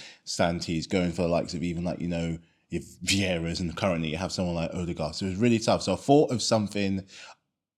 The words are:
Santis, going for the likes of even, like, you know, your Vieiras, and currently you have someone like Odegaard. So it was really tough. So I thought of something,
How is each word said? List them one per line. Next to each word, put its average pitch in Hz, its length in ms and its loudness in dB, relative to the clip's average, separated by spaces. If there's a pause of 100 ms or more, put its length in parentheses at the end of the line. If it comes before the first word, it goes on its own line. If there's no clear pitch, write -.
(260)
Santis, 85 600 -2
going 90 240 2
for 87 120 -2
the 85 40 2
likes 85 260 0
of 78 100 -4
even, 87 200 -2
like, 87 160 -4
you 85 80 -4
know, 82 300 -2 (320)
your 85 120 -4 (220)
Vieiras, 90 560 0
and 85 160 -2
currently 82 340 0
you 76 80 -2
have 90 140 -4
someone 87 240 -2
like 82 180 -2
Odegaard. 87 420 -4
So 101 100 -4
it 98 60 -2
was 90 80 -4
really 117 200 4
tough. 110 240 2
So 95 100 2
I 90 40 0
thought 147 340 6
of 113 100 0
something, 101 640 0 (760)